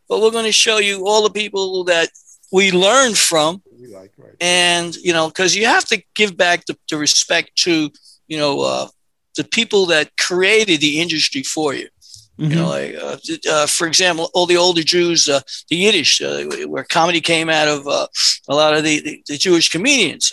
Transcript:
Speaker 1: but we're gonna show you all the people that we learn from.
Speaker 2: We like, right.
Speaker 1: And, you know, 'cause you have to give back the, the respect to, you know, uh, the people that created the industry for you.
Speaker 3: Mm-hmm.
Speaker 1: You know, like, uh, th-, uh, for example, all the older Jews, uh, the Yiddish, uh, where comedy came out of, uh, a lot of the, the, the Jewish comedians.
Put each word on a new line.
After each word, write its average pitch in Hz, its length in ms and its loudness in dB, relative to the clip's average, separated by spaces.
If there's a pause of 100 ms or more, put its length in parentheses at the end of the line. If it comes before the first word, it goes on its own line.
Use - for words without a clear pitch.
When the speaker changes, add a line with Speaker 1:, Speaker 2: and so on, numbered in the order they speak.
Speaker 1:
but 190 120 -2
we're 220 120 4
gonna 226 200 -2
show 220 260 2
you 202 280 -2
all 214 160 4
the 208 80 2
people 190 540 -6
that 170 240 0 (440)
we 190 200 4
learn 214 420 4
from. 170 480 0 (160)
Speaker 2:
We 123 100 -20
like, 98 300 -20
right. 120 220 -20
Speaker 1:
And, 175 560 0
you 175 160 -2
know, 160 180 0
'cause 180 240 0
you 202 120 0
have 339 200 2
to 214 160 -2 (120)
give 202 220 0
back 175 300 0
the, 156 100 -8 (140)
the 160 80 -4
respect 156 680 -2
to, 156 260 0 (380)
you 156 100 -8
know, 143 220 -2
uh, 131 280 -4 (480)
the 151 80 -4
people 214 420 0
that 156 320 0
created 190 640 2
the 151 200 0
industry 156 420 -4
for 151 320 -4
you. 113 140 -10 (500)
Speaker 3:
Mm-hmm. 156 120 -2
Speaker 1:
You 151 60 0
know, 165 120 0
like, 139 260 -6
uh, 143 300 -10
th-, 160 220 -10
uh, 156 200 2
for 170 200 -2
example, 170 480 0
all 180 120 4
the 175 120 4
older 175 240 2
Jews, 170 460 0
uh, 139 120 0 (300)
the 156 60 0
Yiddish, 185 440 2
uh, 143 240 -6 (220)
where 143 180 -8
comedy 170 360 0
came 165 280 0
out 156 200 0
of, 143 200 -4
uh, 139 180 -2 (420)
a 139 60 -2
lot 151 200 4
of 151 100 0
the, 151 160 0
the, 151 260 -12
the 147 120 -8
Jewish 170 320 2
comedians. 185 640 0